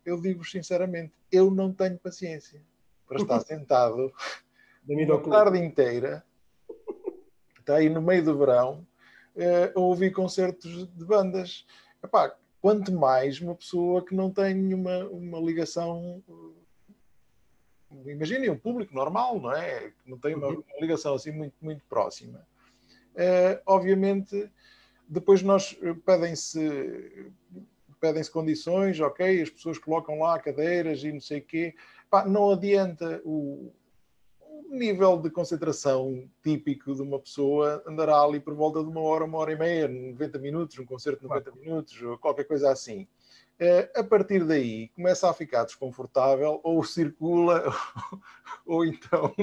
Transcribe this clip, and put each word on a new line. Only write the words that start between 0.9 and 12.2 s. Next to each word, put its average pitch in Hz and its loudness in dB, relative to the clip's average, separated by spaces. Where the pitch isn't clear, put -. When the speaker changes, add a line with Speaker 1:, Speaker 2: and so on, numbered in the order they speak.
Speaker 1:
eu 190 8
não 190 0
tenho 185 -2
paciência 160 -12
para - -6
estar 120 2
Speaker 2:
<laughs> - -8
Speaker 1:
sentado 131 0
Speaker 2:
Bem-vindo 147 0
ao 147 4
Speaker 1:
uma 147 0
Speaker 2:
clube. 175 6
Speaker 1:
tarde 202 6
inteira, 143 0
está 143 0
aí 156 6
no 160 -2
meio 175 4
do 156 2
verão, 135 2
eh, 175 2
a 190 0
ouvir 180 4
concertos 180 -4
de 165 -14
bandas. 190 0
Epá, 160 2